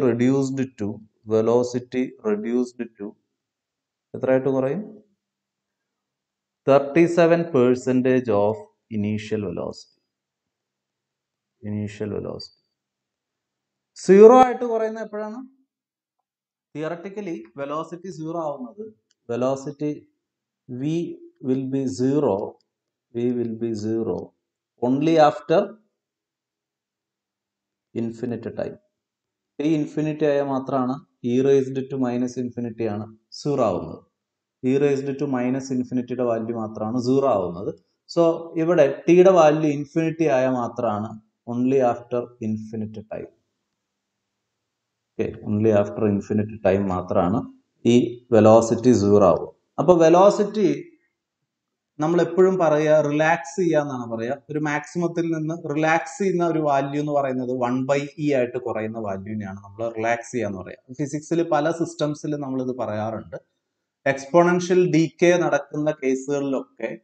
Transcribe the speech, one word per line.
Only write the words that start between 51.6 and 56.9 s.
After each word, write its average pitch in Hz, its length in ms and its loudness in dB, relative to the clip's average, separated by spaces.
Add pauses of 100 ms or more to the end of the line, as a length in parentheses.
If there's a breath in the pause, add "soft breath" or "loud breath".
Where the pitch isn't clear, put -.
നമ്മൾ 165 220 2
എപ്പോഴും 185 380 4
പറയുക 151 320 4 (140)
relax 156 500 0
ചെയ്യുക 160 240 2
എന്നാണ് 127 300 -8
പറയുക. 113 220 -4 (160)
ഒരു 151 180 -4
മാക്സിമത്തിൽ 165 680 -4
നിന്ന് 156 200 -6 (180)
relax 156 480 -2
ചെയ്യുന്ന 175 320 0
ഒരു 160 160 -2
value 143 340 -2